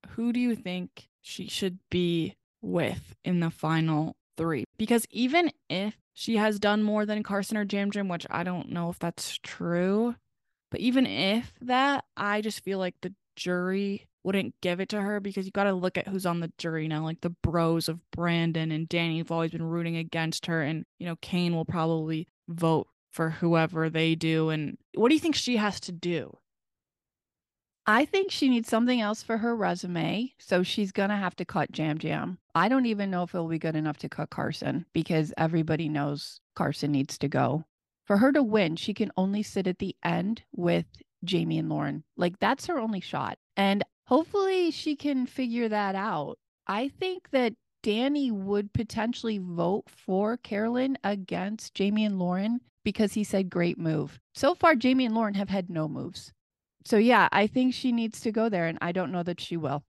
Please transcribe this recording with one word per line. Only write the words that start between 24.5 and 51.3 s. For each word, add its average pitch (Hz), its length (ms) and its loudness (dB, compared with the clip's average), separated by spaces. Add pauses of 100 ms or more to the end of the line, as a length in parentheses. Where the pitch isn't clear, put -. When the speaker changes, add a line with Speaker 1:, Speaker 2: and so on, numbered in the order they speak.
Speaker 1:
what 226 140 4
do 311 60 8
you 302 60 2
think 320 140 0
she 247 220 0
has 208 240 0
to - 100 -10
do? 170 460 -4 (1500)
Speaker 2:
I 226 180 6
think 392 260 0
she 277 180 2
needs 233 180 2
something 240 320 2
else 214 220 -2
for 226 160 -2
her 233 180 0
resume, 180 840 -2
so 185 240 2
she's 196 280 -2
gonna 202 260 0
have 190 180 -2
to 180 100 -6
cut - 260 -2
Jam 156 280 -2
Jam. 156 400 -4 (160)
I 175 120 4
don't 254 200 4
even 202 240 0
know 180 120 0
if 175 120 -6
it'll 165 120 -2
be 160 120 -2
good 160 160 -2
enough 156 220 -2
to 151 120 -8
cut - 220 -8
Carson - 600 -4
because 160 460 0
everybody 160 500 2
knows 147 540 -4 (140)
Carson 143 360 -2
needs 139 280 0
to 143 80 0
go. 143 380 0 (400)
For 202 120 4
her 254 140 6
to 285 120 4
win, 208 320 2
she - 180 -4
can 202 240 -2
only 196 260 0
sit 190 240 -2
at 180 120 -2
the 190 240 -6
end 175 400 -2 (120)
with 170 300 2 (380)
Jamie 165 340 0
and 160 120 -2
Lauren. 151 340 -4 (120)
Like, 180 240 -2
that's 233 280 0
her 339 120 -2
only 220 220 -4
shot. - 360 -6 (200)
And 196 260 2 (220)
hopefully 370 680 2
she 302 240 -4
can 269 300 -2
figure 240 440 -2
that 202 260 0
out. 185 420 -4 (300)
I 220 200 -2
think 370 440 -6
that 247 220 2 (300)
Danny 262 480 2
would 202 420 -2
potentially 226 680 -2
vote 180 500 0
for 208 480 -2
Carolyn 240 640 -2
against 196 720 -4